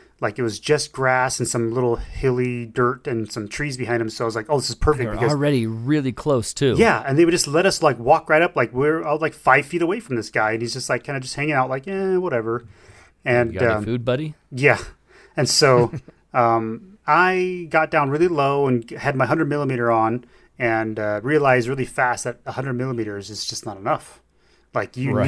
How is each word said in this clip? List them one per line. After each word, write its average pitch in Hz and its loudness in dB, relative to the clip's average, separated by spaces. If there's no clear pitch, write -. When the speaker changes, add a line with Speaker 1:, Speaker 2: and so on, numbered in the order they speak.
Speaker 1:
Like, 113 -4
it - -4
was 110 -2
just - 0
grass 131 0
and 120 -2
some 113 -2
little 123 0
hilly 123 -2
dirt 123 -2
and 113 -4
some 104 -10
trees 143 -8
behind 120 -2
him. 110 -2
So 117 -6
I 117 0
was 113 -6
like, 110 -4
"Oh, 151 2
this 110 -2
is 117 -6
perfect," 143 0
Speaker 2:
They 117 -2
were 104 -6
Speaker 1:
because 147 2
Speaker 2:
already 139 0
really 127 -2
close, 131 -2
too. 131 2
Speaker 1:
Yeah, 165 2
and 139 2
they 170 8
would 165 4
just 175 0
let 156 2
us, 175 2
like, 135 4
walk 143 2
right 156 6
up. 175 0
Like, 120 0
we're 151 0
all, 156 -2
like, 156 -2
five 139 2
feet 170 -4
away 180 0
from 139 -6
this 107 -4
guy, 110 0
and 113 -4
he's 117 -4
just, 127 -8
like, 123 -2
kinda 139 -6
just 127 -10
hanging 147 -4
out, 131 0
like, 135 -6
"Eh, 190 -2
whatever." 123 -2
And, 120 2
Speaker 2:
"You - -6
got 120 2
any 113 2
Speaker 1:
um, 107 -4
Speaker 2:
food, 117 -4
buddy?" 147 -4
Speaker 1:
Yeah. 127 4
And 139 0
so, 123 4
Speaker 2:
<laughs> - -20
Speaker 1:
um, 113 0
I 180 0
got 156 2
down 147 2
really 160 2
low 143 2
and 120 0
had 135 -4
my 131 2
hundred 151 0
millimeter 135 0
on 113 2
and, 113 -2
uh, 104 -2
realized 127 2
really 131 -4
fast 123 -2
that 120 -8
a 131 -10
hundred 131 -6
millimeters 113 -6
is 104 -10
just - -10
not 101 -10
enough. 120 -6
Like, 107 -6
you 131 -2
Speaker 2:
Right. 107 2